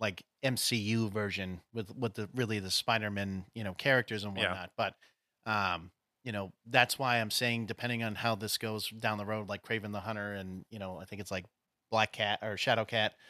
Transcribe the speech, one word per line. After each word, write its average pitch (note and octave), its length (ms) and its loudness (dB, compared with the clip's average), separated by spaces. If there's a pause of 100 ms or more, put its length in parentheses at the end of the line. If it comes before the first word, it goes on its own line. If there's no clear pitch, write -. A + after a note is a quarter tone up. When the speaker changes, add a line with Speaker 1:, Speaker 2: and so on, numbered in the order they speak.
Speaker 1:
like, G#2 240 -2 (180)
M C3 140 2
C - 200 2
U A2 320 2
version F#2+ 520 -2 (120)
with, F#2+ 220 -6
with A#2 200 -4
the, G#2 200 -6
really A2 240 0
the F#2+ 140 -2
Spider-Man, G2+ 720 0 (100)
you A2+ 80 -6
know, G2 120 -4
characters A#2 500 2
and G2+ 120 -6
Speaker 2:
Yeah. G2+ 120 2
Speaker 1:
whatnot. F2+ 280 -4
But, G2 180 0 (520)
um, F#2 460 0 (320)
you B2 80 -4
know, G2 200 -4 (140)
that's B2 320 4
why B2 220 4
I'm G#2+ 100 0
saying, A#2 360 0
depending A#2 360 -2
on A2 140 -2
how A#2 180 2
this G#2 240 -2
goes A2 300 -4
down A2 300 -2
the G2+ 80 -6
road, G#2+ 220 -2
like G2+ 160 -6
Kraven G#2+ 280 -2
the G#2 80 -4
Hunter G#2 320 -4
and, F#2+ 360 -8
you A2 120 -12
know, F#2 180 -6
I F2+ 60 -12
think G2+ 180 -10
it's, - 80 -12
like, F#2 140 -2 (480)
Black A2 180 4
Cat G#2 320 0
or G#2+ 140 -2
Shadow A2+ 280 4
Cat, G#2+ 300 0 (160)